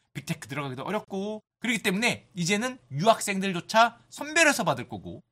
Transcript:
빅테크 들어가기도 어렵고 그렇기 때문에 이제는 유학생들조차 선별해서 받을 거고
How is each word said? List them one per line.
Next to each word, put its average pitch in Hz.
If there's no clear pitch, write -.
빅테크 -
들어가기도 135
어렵고 208
그렇기 226
때문에 202
이제는 208
유학생들조차 196
선별해서 294
받을 127
거고 90